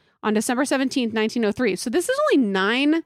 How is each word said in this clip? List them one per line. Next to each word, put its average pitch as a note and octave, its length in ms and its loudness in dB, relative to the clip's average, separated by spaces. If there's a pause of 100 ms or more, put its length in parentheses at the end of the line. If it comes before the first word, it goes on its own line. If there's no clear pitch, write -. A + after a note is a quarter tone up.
(220)
on G#3+ 120 0
December B3 320 0
seventeenth, C4 480 -2
nineteen A3+ 320 -2
oh G3+ 80 0
three. A3+ 240 -2
So - 120 -8
this E4+ 200 -2
is C5+ 100 -2 (140)
only C4+ 120 4
nine A#3+ 600 0